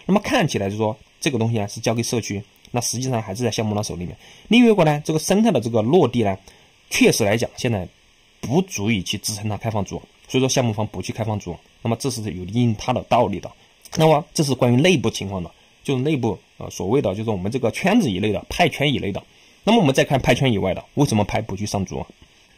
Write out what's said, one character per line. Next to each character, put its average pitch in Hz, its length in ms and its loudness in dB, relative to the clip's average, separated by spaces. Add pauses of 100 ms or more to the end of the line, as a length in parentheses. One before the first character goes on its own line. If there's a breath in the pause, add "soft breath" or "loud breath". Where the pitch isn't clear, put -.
那 180 80 0
么 202 80 4
看 240 260 0
起 113 120 -2
来 98 80 -2
就 98 60 -4
是 104 40 -6
说 107 180 -2 (240)
这 165 120 -2
个 123 80 -2
东 113 120 0
西 117 60 0
呢 101 100 -2
是 113 140 -12
交 113 140 0
给 120 80 -2
社 117 180 -4
区， 101 220 -6 (300)
那 120 100 -2
实 - 160 -6
际 131 100 -6
上 117 140 -2
还 98 120 -10
是 113 80 -6
在 113 80 0
项 110 140 -2
目 104 100 -2
方 104 80 -2
手 82 140 -8
里 87 80 -8
面。 85 100 -10 (340 loud breath)
另 233 180 8
外 226 40 8
一 208 40 6
个 180 100 4
呢， 151 180 2
这 160 120 -2
个 156 40 2
生 196 240 2
态 233 80 4
的 127 120 2
这 117 80 -2
个 113 100 2
落 139 260 4
地 120 160 0
呢， 95 140 0 (540 soft breath)
确 220 200 4
实 120 140 0
来 104 140 2
讲 120 180 -2
现 123 160 -2
在 90 160 -4 (540)
不 147 180 0
足 110 300 -4
以 98 120 0
去 104 140 -6
支 107 180 -8
撑 104 140 -6
它 104 80 -4
开 110 140 -6
放 104 120 -2
主 87 140 -8
网， - 100 -12 (220)
所 131 100 0
以 - 20 2
说 131 80 2
项 131 140 0
目 110 120 0
方 107 120 -4
不 92 140 -10
去 - 100 -8
开 113 140 -6
放 107 160 -4
主 85 120 -10
网， - 80 -14 (200)
那 117 80 -6
么 113 80 0
这 135 140 -4
是 113 100 -6 (140)
有 90 100 -10
一 90 60 -10
定 117 240 2
它 - 180 -4
的 101 120 -2
道 113 220 2
理 95 140 -4
的。 - 100 -12 (460 soft breath)
那 160 100 4
么 156 160 4 (120)
这 170 100 2
是 139 100 0
关 123 160 2
于 120 60 4
内 175 220 4
部 110 100 -2
情 98 180 -6
况 95 160 -6
的， 80 80 -10 (320 soft breath)
就 139 140 -2
是 123 60 -2
内 151 140 0
部， 113 220 -2 (200)
呃， 87 120 -10
所 90 160 -8
谓 127 140 2
的 98 140 0
就 110 80 -6
是 113 80 -4
我 104 60 -2
们 92 140 -4
这 131 80 -4
个 113 120 -2
圈 202 300 2
子 143 100 0
以 90 80 -2
内 104 140 0
的， 90 160 -4
派 175 200 2
圈 139 240 -2
以 101 60 0
内 98 140 -4
的。 - 100 -8 (420 soft breath)
那 208 80 4
么 240 60 6
我 190 60 4
们 135 100 4
再 147 100 4
看 135 160 0
派 131 140 2
圈 131 180 2
以 98 60 0
外 92 160 -2
的， - 100 -12 (100)
为 147 120 2
什 113 100 2
么 104 80 4
派 104 160 -4
不 104 160 -8
去 104 100 -6
上 101 180 -4
主 76 120 -8
网？ 65 100 -8 (520 soft breath)